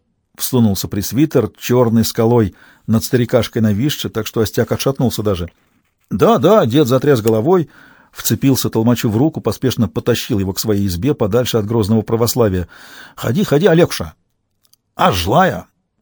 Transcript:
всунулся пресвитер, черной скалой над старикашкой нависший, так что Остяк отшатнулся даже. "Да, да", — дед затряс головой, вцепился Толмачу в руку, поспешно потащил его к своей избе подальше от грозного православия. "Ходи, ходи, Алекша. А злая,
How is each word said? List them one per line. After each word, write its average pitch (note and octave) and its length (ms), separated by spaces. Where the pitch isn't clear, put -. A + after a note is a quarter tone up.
всунулся A2+ 520
пресвитер, G#2+ 720
черной A#2 460
скалой A2+ 500
над A2 180
старикашкой A#2+ 580
нависший, A2 480
так A2 160
что - 140
Остяк A2 320
отшатнулся B2 500
даже. F2+ 280
"Да, F#3 280
да", — F3+ 280
дед C3 200
затряс C3 340
головой, A#2 480
вцепился B2 600
Толмачу A#2 400
в G2+ 60
руку, C#3+ 240
поспешно A2+ 480
потащил A#2 500
его F#2+ 140
к F2+ 60
своей G2+ 280
избе F#2+ 280
подальше A#2 440
от G#2 80
грозного A2 360
православия. A2 680
"Ходи, F#3 280
ходи, E3 220
Алекша. E3 480
А - 180
злая, G#2 540